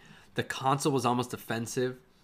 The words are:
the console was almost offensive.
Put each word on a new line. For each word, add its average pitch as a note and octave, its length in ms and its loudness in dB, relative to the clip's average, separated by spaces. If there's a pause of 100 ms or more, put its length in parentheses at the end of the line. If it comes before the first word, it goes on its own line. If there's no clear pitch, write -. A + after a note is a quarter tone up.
(340)
the A#2 80 -2
console C#3 500 0
was B2+ 140 2
almost A#2+ 280 2
offensive. A#2 600 -2 (280)